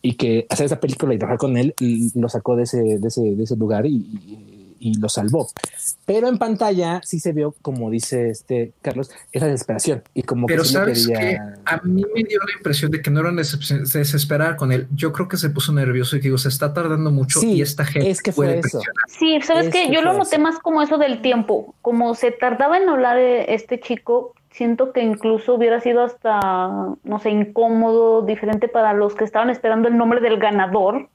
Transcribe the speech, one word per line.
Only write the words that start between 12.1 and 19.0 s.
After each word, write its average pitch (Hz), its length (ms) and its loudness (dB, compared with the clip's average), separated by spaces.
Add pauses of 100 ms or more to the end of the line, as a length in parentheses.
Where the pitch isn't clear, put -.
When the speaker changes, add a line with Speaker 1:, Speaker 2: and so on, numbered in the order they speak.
Speaker 2:
me 226 100 0
dio 208 160 -2
la 196 160 -6
impresión 151 340 -2
de 156 120 -4
que 147 80 -2
no 151 100 2
era 165 100 0
una 170 120 -2
desesper-, 143 500 -2
desesperada 151 640 0
con 131 160 0
él. 127 220 0
Yo 156 180 -2
creo 180 160 -4
que 185 80 -4
se 165 140 0
puso 147 220 -2
nervioso 127 440 0
y 139 40 0
que 139 80 0
digo, 131 100 2
"Se 135 100 0
está 147 240 -2
tardando 156 380 0
mucho 135 300 2
Speaker 1:
Sí, 226 140 2
Speaker 2:
y 147 80 2
esta 143 220 -2
gente - 260 0
Speaker 1:
es 185 120 -4
que 208 100 -2
Speaker 2:
puede 139 200 2
Speaker 1:
fue - 80 0
eso. - 200 -4
Speaker 2:
presionar". - 280 -4